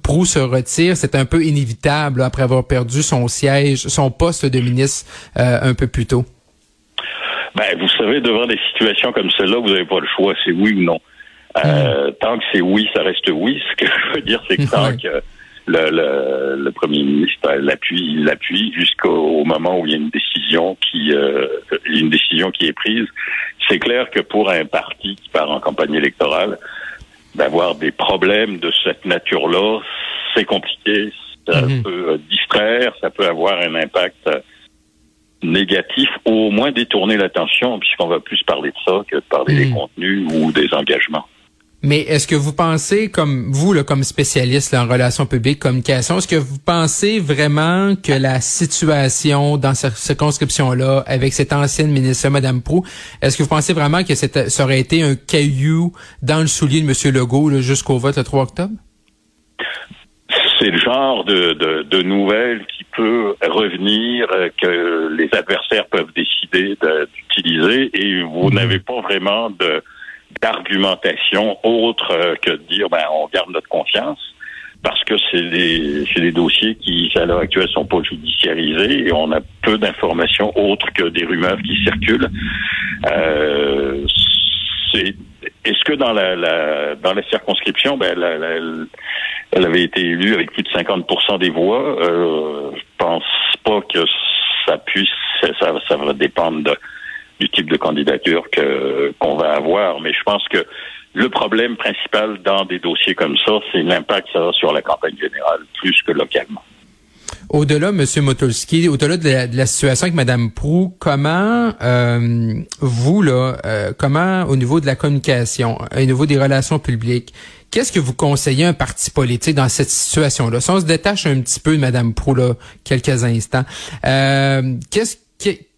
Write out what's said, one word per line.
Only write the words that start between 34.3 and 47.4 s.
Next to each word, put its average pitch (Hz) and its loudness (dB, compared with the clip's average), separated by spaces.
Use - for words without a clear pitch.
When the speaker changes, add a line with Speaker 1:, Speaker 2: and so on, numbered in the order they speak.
Speaker 2:
négatif, 95 0
ou 117 2
au 110 2
moins 123 0
détourner 110 0
l'attention, 98 0
puisqu'on 87 -2
va 85 0
plus - -2
parler 76 -2
de - -18
ça 92 2
que - -2
de 69 -2
parler 73 2
des 67 4
Speaker 1:
Mhm. 127 0
Speaker 2:
contenus 90 -2
ou 78 2
des 76 0
engagements. 73 -2
Speaker 1:
Mais 147 2
est-ce 151 0
que 165 0
vous 143 0
pensez, 175 2
comme 135 0
vous, 160 4
là, 139 2
comme 135 0
spécialiste 131 0
là, 123 2
en 117 0
relations 123 2
publiques, 135 0
communication, 131 0
est-ce 185 -2
que 180 0
vous 139 0
pensez 175 2
vraiment 156 2